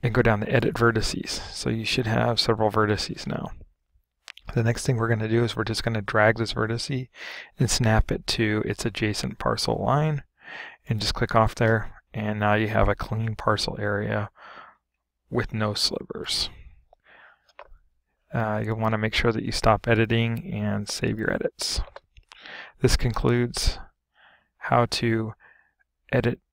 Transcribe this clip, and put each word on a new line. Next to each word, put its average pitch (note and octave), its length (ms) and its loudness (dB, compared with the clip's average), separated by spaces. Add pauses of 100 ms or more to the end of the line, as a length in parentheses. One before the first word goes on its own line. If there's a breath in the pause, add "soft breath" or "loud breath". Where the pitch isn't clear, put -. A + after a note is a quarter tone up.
and A#2 100 0
go B2 80 4
down A2 200 4
to A2 100 -4
edit A#2 220 2
vertices. A#2 560 0 (240)
So - 160 -6
you A2+ 160 -2
should A#2 220 -2
have A#2 300 2
several A2 320 2
vertices G#2 560 0
now. - 260 -6 (1000)
The A#2 100 2
next A#2 220 0
thing B2+ 120 2
we're A2+ 100 0
gonna A2 220 0
do A#2 160 4
is A2 100 -4
we're A2+ 80 -2
just A2 200 -2
gonna A2+ 180 -2
drag G#2+ 360 4
this A2 160 -2
vertice A#2 540 -2 (500 loud breath)
and B2 140 2
snap A2 400 4
it - 160 -4
to G#2+ 380 0
its - 180 -4
adjacent - 560 -2
parcel - 420 0
line D3 420 0 (680 loud breath)
and A2 100 0
just G#2+ 140 -2
click - 200 -2
off A2 220 4
there, A2+ 380 2 (200)
and G#2+ 280 -4
now G#2 140 4
you G#2+ 120 2
have G#2+ 220 4
a G2+ 60 2
clean A2+ 400 -4
parcel - 440 0
area G#2 520 -2 (960 loud breath)
with - 240 -2
no G#2+ 200 -2
slivers. - 760 -4 (1800 soft breath)
Uh, A2 320 -2
you'll A2 140 -4
wanna A2 180 0
make A2 200 -2
sure A#2+ 160 2
that A2 120 -2
you A2+ 80 -4
stop - 360 2
editing A#2 680 2
and G#2 340 -2
save A2+ 300 -2
your A2 160 0
edits. - 480 -4 (1000 loud breath)
This B2 160 4
concludes A#2+ 840 2 (800 loud breath)
how A#2+ 280 2
to A2+ 480 -2 (800 soft breath)
edit B2 280 2 (140)